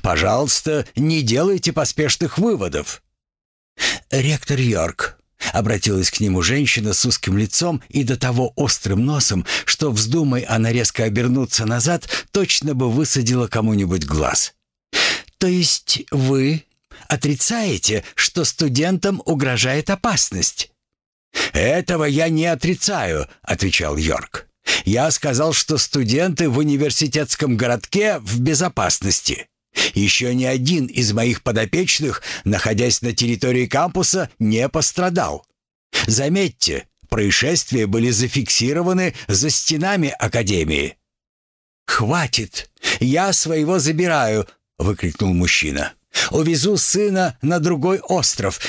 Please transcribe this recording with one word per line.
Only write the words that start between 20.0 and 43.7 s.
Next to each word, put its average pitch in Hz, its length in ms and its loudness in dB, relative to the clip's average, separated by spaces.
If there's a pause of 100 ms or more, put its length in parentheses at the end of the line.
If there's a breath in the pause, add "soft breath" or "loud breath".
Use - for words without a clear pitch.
"Этого 156 520 0
я 151 240 2
не 160 160 0
отрицаю", 156 840 -2 (140 loud breath)
отвечал 85 560 -2
Йорк. - 500 -4 (380 loud breath)
"Я 120 260 2
сказал, 147 420 0
что - 240 0
студенты 147 720 0
в 120 80 2
университетском 143 1000 0
городке 143 640 0
в 110 200 -4
безопасности. 120 1080 0 (460 loud breath)
Ещё 123 400 2
ни 127 100 0
один 131 440 2
из 110 260 0
моих 117 300 0
подопечных, 131 800 0 (220 loud breath)
находясь 110 580 0
на 120 120 -2
территории 123 540 0
кампуса, 175 600 0 (100)
не 113 300 2
пострадал. 165 760 -2 (640 loud breath)
Заметьте, 139 800 0 (220)
происшествия 113 800 0
были 117 220 2
зафиксированы 139 1040 0 (140 loud breath)
за 104 220 2
стенами 160 600 0
Академии". 87 880 0 (880)
"Хватит! 123 840 -2 (300 loud breath)
Я 165 340 2
своего 160 460 0